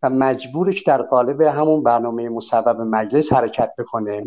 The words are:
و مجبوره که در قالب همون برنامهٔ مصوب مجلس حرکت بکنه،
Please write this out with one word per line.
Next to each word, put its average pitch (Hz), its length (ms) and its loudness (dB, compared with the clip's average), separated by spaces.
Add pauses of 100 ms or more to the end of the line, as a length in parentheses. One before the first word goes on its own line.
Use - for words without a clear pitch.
و 135 60 0
مجبوره 131 640 0
که 190 120 -6
در 139 160 4
قالب 131 400 0
همون 151 420 2
برنامهٔ 117 460 0
مصوب 113 520 0
مجلس 113 520 0
حرکت 120 460 0
بکنه، 104 460 -6